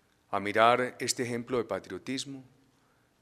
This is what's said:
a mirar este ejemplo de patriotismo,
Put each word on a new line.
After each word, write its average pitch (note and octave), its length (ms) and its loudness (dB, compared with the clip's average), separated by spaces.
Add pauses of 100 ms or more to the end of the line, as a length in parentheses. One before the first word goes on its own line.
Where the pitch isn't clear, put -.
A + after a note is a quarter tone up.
(320)
a G2+ 80 0
mirar A2+ 600 4
este B2+ 240 -2
ejemplo A#2+ 340 -4
de A2+ 80 0
patriotismo, B2+ 800 -8 (800)